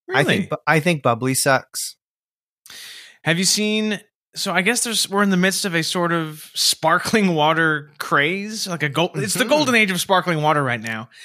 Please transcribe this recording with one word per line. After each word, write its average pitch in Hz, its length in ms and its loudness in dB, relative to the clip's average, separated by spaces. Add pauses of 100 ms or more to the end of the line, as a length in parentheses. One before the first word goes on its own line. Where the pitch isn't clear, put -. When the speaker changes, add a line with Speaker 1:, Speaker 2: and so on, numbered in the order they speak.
Speaker 1:
I 370 100 0
Speaker 2:
Really? 143 40 4
Speaker 1:
think 165 280 0
bu-, 151 140 -4
I 156 140 4
think 160 240 0
bubbly 123 300 0
sucks. - 640 -2 (1300)
Speaker 2:
Have 165 160 2
you 190 60 0
seen, 214 540 0 (360)
so - 160 -6
I 180 120 0
guess 240 200 0
there's, 220 240 -2
we're 196 140 0
in 202 80 4
the 190 80 2
midst 190 280 0
of 175 100 -2
a 165 80 0
sort 170 280 -2
of 156 440 -6
sparkling 175 800 2
water 156 640 2
craze, 196 680 -2
like 170 140 -6
a 147 80 -2
gold, 160 260 0
it's 190 200 -4
the - 60 2
Speaker 1:
Mm-hmm. 220 80 -2
Speaker 2:
golden 285 260 2
age 214 160 4
of 175 100 -2
sparkling 175 400 0
water 151 220 2
right 120 180 -2
now. 113 280 -8 (160)